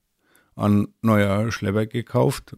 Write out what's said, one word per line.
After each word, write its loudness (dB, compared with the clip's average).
einen 2
neuen 2
Schlepper -2
gekauft -4